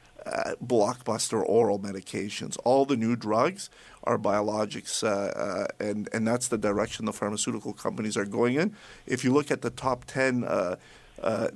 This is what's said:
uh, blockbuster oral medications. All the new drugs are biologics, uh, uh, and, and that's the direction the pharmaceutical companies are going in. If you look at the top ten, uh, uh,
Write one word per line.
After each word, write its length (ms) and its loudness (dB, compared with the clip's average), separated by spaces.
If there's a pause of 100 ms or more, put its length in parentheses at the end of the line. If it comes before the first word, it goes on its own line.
(260)
uh, 300 -4 (100)
blockbuster 840 2
oral 320 4
medications. 840 -6
All 200 6
the 120 2
new 180 2
drugs 540 0 (340)
are 140 2
biologics, 840 0
uh, 60 2
uh, 600 -2 (120)
and, 340 -4
and 140 0
that's 220 2
the 80 0
direction 480 0
the 80 -2
pharmaceutical 600 -4
companies 440 -4
are 80 0
going 300 2
in. 200 0 (300)
If 180 -2
you 80 4
look 180 4
at 120 0
the 80 -4
top 360 -4
ten, 380 2
uh, 320 0 (460)
uh, 340 0